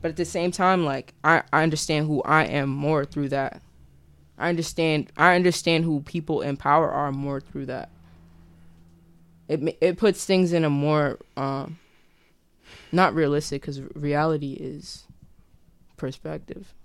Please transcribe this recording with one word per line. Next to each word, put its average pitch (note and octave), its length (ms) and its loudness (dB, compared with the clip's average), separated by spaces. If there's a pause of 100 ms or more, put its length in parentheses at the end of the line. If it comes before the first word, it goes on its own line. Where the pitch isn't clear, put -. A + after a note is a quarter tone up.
But E3+ 60 -2
at D3+ 60 -10
the E3+ 100 -2
same F3 240 -2
time, F#3 340 2
like, C3+ 300 -6 (100)
I, D#3 260 4
I D3+ 120 4
understand D#3 460 0
who D3 160 0
I D#3 200 4
am C#3 240 -2
more C#3+ 380 0
through C#3+ 240 -4
that. C3+ 320 -4 (720)
I E3 140 -2
understand, D#3+ 680 0
I F3 180 6
understand E3+ 520 2
who D3+ 140 0
people D#3 420 -4
in C#3 160 -4
power D3+ 320 4
are C#3+ 200 -2
more C#3 300 -6
through C#3 260 -12
that. B2+ 220 -10 (1600)
It D3+ 140 0
ma-, D#3+ 80 0 (100)
it F3+ 160 2
puts G3+ 300 2
things F#3 260 4
in E3+ 100 2
a D#3 60 2
more, D3 500 2 (200)
um, C3+ 400 -6 (1120)
not F3 220 4
realistic, C#3+ 480 0
'cause C#3 180 -10
r-, C3+ 140 -14
reality D3 680 -2
is - 440 -14 (920)
perspective - 760 -12 (100)